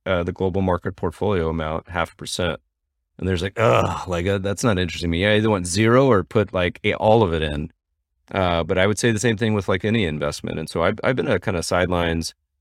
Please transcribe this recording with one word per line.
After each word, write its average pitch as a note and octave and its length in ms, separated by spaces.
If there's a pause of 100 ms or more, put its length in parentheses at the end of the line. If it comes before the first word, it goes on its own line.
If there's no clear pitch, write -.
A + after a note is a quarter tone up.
uh, F2+ 160
the F2+ 80
global F#2 320
market F#2 320
portfolio F2+ 540
amount, D#2+ 400
half F2 240
a - 40
percent." E2 440 (580)
And - 80
there's F#2 160
like, G2 160
"Ugh, A2 480
like, F2 220
uh, G2 100
that's G2 240
not A2 160
interesting E2 320
me. E2+ 160
I G#2+ 80
either G#2+ 160
want F#2 160
zero A2+ 400
or G#2 160
put, G#2 320
like, F2+ 300
a-, G#2 100
all A2 300
of E2+ 80
it D#2+ 100
in." D2+ 300 (580)
Uh, F2 320
but F2+ 160
I F#2 80
would G#2 140
say A#2+ 100
the G#2+ 80
same A2+ 180
thing G#2+ 180
with, G2+ 120
like, F#2+ 180
any A2 200
investment. D2+ 560
And D#2 100
so E2+ 140
I've, G#2+ 180
I've B2+ 140
been - 100
a G2+ 140
kind F#2+ 160
of D#2+ 80
sidelines, E2+ 680 (260)